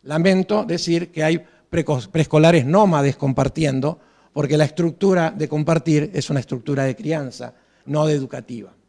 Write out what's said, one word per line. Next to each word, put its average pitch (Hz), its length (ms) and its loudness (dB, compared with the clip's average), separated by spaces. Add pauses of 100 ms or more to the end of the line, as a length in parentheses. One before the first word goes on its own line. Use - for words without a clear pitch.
Lamento 185 640 0
decir 170 460 -2
que 156 120 -4
hay 165 220 0 (240)
preco-, 147 400 -2
preescolares 156 560 4
nómades 156 520 2
compartiendo, 139 840 -2 (340)
porque 143 240 0
la 151 80 4
estructura 170 640 0
de 147 180 -6
compartir 151 680 0
es 147 160 -4
una 139 80 0
estructura 135 460 -4
de 131 100 -2
crianza, 143 580 -8 (320)
no 151 220 0
de 151 80 2
educativa. 123 580 -10 (160)